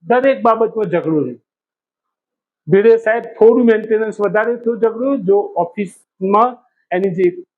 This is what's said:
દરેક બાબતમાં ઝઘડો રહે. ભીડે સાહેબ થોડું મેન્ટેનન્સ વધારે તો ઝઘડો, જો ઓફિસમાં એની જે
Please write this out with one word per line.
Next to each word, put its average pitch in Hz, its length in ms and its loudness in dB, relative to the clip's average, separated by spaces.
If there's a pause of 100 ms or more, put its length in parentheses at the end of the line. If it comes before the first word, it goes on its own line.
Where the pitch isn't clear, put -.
દરેક 240 420 0
બાબતમાં 220 480 0
ઝઘડો 160 300 -2
રહે. 123 120 -8 (1300)
ભીડે 202 260 4 (140)
સાહેબ 226 320 -4
થોડું 240 320 6
મેન્ટેનન્સ 214 520 -2
વધારે 214 300 0 (100)
તો 233 80 -2 (120)
ઝઘડો, 240 340 -2 (100)
જો 196 100 4 (260)
ઓફિસમાં 208 920 -4 (360)
એની 185 260 -2
જે 185 80 0 (320)